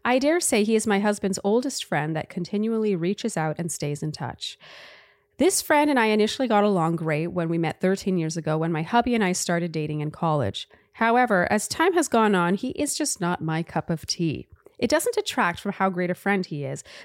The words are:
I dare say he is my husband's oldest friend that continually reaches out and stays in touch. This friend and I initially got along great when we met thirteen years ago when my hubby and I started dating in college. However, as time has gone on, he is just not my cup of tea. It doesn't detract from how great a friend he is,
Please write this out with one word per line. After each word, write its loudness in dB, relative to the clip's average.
I 4
dare 2
say 2
he 2
is 2
my 2
husband's 0
oldest 0
friend -2
that -6
continually -2
reaches -2
out -2
and -4
stays -4
in -2
touch. -10
This 2
friend 4
and 4
I 4
initially 2
got 4
along 2
great -2
when -2
we 0
met -2
thirteen 0
years -2
ago -2
when 0
my -2
hubby 2
and 2
I 2
started -2
dating -4
in -4
college. -2
However, 2
as 2
time 0
has 2
gone 4
on, 2
he -6
is -2
just -4
not -2
my -2
cup -4
of -6
tea. -4
It 0
doesn't 2
detract -2
from -4
how 0
great -2
a -2
friend 0
he -6
is, -8